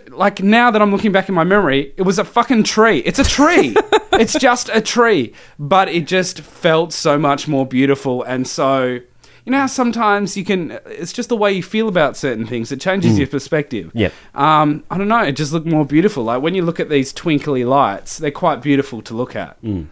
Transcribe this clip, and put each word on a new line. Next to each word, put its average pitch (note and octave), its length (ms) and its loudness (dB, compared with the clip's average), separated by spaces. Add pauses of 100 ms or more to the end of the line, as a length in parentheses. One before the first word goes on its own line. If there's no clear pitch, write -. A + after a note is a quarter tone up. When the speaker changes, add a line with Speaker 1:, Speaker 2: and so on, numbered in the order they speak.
Speaker 1:
like, G3 340 -2
now A#3 300 4
that G#3+ 100 2
I'm G3+ 80 4
looking G3 220 0
back F#3+ 160 2
in F#3+ 80 -2
my E3 80 4
memory, E3 520 2
it F#3+ 60 -2
was F#3 160 0
a G#3+ 60 -2
fucking A3+ 400 2
tree. G#3+ 360 4
It's - 200 -2
a F3+ 40 4
tree. D4+ 560 4
Speaker 2:
<laughs> - 60 0 (280)
Speaker 1:
It's A3+ 240 2
just B3 320 2
a A3 120 2
tree. G#3+ 500 2 (260)
But F#3 300 2
it E3 180 -2
just F#3 360 -2
felt E3 500 0
so D3 260 0
much C#3+ 300 0
more C3+ 180 0
beautiful. C3 560 0
And B2+ 240 -4
so, C3 540 -2 (440)
you A#3 60 -8
know C#4 100 0
how C4+ 60 0
sometimes A3 720 -2
you G3 80 -6
can, E3 400 -4
it's D3+ 300 -12
just A#3+ 160 -6
the A#3+ 60 0
way G3+ 140 2
you F#3+ 120 -2
feel A3 260 -2
about E3+ 300 2
certain A2+ 280 -4
things. A2+ 240 -6
It C3+ 100 -8
changes F#3 340 2
Speaker 2:
Mm. - 40 2
Speaker 1:
your C3+ 100 2
perspective. B2+ 680 -4
Speaker 2:
Yep. G2+ 180 0 (220)
Speaker 1:
Um, D3+ 560 2
I D#3+ 80 -6
don't G3 100 -2
know. A3+ 140 2
It D#3+ 100 0
just C#3 200 -6
looked D#3+ 140 -4
more D3+ 200 0
beautiful. D3+ 380 0
Like, B2 180 -2
when E3+ 120 -2
you F#3+ 80 -2
look E3+ 160 -2
at D3+ 120 -4
these C3+ 240 0
twinkly C#3+ 500 -2
lights, A#2+ 540 0
they're D3+ 120 -6
quite D3 300 -2
beautiful C3+ 400 0
to A2+ 140 -12
look A#2+ 200 -6
at, F#2 300 -10
Speaker 2:
Mm. F#2 280 -6